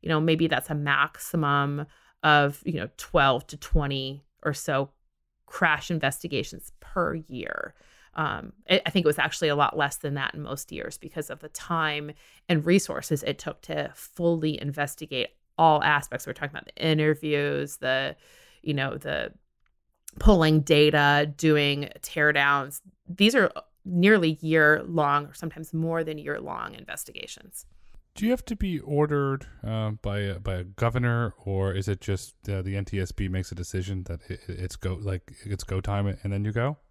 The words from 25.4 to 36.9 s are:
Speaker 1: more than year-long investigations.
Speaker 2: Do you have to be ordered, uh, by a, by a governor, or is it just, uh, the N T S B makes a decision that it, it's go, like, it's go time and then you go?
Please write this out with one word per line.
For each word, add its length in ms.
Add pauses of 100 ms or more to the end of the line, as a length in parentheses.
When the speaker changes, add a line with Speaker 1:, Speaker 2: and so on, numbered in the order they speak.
Speaker 1:
more 300
than 120
year-long 600
investigations. 880 (480)
Speaker 2:
Do 120
you 40
have 140
to 100
be 240
ordered, 680 (200)
uh, 260 (100)
by 160
a, 200
by 180
a 80
governor, 680 (100)
or 280
is 160
it 120
just, 340 (140)
uh, 120
the 160
N 80
T 160
S 100
B 160
makes 240
a 40
decision 500
that 240
it, 180
it's 300
go, 240
like, 320 (140)
it's 180
go 160
time 260 (160)
and 100
then 120
you 80
go? 240 (140)